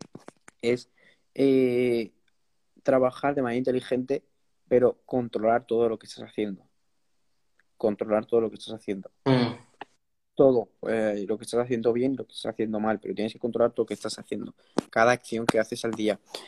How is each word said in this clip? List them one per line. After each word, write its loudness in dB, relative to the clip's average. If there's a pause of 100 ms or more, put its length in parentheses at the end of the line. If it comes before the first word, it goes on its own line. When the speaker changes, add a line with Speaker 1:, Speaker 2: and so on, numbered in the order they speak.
(640)
Speaker 1:
es -2 (520)
eh, 2 (720)
trabajar 2
de -2
manera -2
inteligente, -2 (420)
pero 4
controlar 0
todo 2
lo -4
que -20
estás -16
haciendo. -6 (1080)
Controlar 0
todo 2
lo 0
que -12
estás -14
haciendo. -8 (140)
Speaker 2:
Mm. 2 (800)
Speaker 1:
Todo, 6 (200)
eh, -2
lo -4
que -18
estás -2
haciendo 0
bien 0
y -4
lo -10
que -20
estás -8
haciendo -4
mal, 0
pero -8
tienes -4
que -18
controlar 0
todo -2
lo -6
que -8
estás -8
haciendo, -10 (360)
cada 4
acción -6
que 2
haces -2
al -2
día. -2 (280)